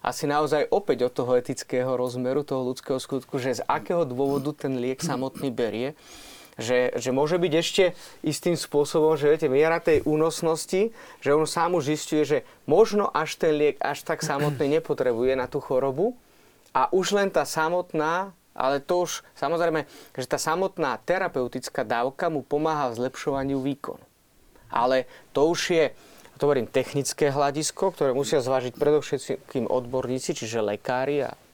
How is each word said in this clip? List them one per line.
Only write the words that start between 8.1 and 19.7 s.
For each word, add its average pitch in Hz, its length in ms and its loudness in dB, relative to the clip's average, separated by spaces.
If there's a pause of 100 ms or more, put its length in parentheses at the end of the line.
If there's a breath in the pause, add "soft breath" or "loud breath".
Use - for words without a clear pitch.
istým 165 320 -2
spôsobom, 151 640 2
že 143 80 0
viete, 151 240 4
miera 160 320 4
tej 147 240 2
únosnosti, 160 880 0 (240 loud breath)
že 139 160 0
on 156 160 2
sám 175 240 0
už 147 160 0
zisťuje, 151 320 0
že 143 160 2 (320 loud breath)
možno 208 400 4
až 156 320 -2
ten 156 160 4
liek 147 240 2
až - 240 -4
tak 160 160 -4
samotný 147 480 0
<coughs> 147 80 4
nepotrebuje 131 560 0
na 127 160 -2
tú 147 80 -4
chorobu 139 560 0 (560 soft breath)
a 131 240 2
už 190 240 2
len 196 160 2
tá 156 80 4
samotná, 170 880 -2 (240)
ale 139 240 0
to 180 240 0
už - 320 -6
samozrejme, 160 480 0 (320 loud breath)